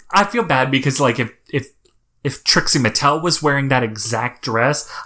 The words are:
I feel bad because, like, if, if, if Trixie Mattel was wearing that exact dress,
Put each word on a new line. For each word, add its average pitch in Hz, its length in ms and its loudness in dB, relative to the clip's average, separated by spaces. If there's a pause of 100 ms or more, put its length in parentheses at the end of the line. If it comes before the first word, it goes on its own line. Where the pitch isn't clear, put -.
(120)
I 302 140 4
feel 240 180 -2
bad 135 280 0
because, 135 280 0
like, 143 200 2
if, 117 120 -4 (200)
if, 139 160 -4 (560)
if - 200 -6
Trixie - 360 2
Mattel 143 420 2
was 170 220 0
wearing 139 260 2
that 127 140 2
exact 113 600 -4
dress, 123 460 0 (160)